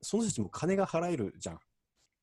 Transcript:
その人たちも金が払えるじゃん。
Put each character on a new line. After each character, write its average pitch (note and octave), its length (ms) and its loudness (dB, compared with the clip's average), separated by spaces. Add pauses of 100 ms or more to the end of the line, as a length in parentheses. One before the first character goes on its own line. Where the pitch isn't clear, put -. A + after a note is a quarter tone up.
そ - 140 -2
の A3+ 80 2
人 G#3 60 0
た - 40 -2
ち - 60 -2
も G2 80 -2
金 F3+ 280 0
が F#3+ 100 4
払 E3+ 260 0
え E3 40 0
る G#2 220 -2
じ - 100 -8
ゃ E2+ 40 -8
ん。 D#2+ 80 -12 (640)